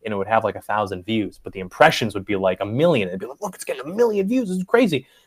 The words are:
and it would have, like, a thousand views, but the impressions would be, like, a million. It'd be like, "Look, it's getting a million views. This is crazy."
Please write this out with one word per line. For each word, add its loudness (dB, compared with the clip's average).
and -6
it -4
would -4
have, 2
like, -2
a -14
thousand -4
views, -4
but -14
the -10
impressions 2
would -8
be, -2
like, 2
a -4
million. 2
It'd -8
be -6
like, -12
"Look, -8
it's -14
getting -8
a -8
million 2
views. 0
This -2
is -2
crazy." 2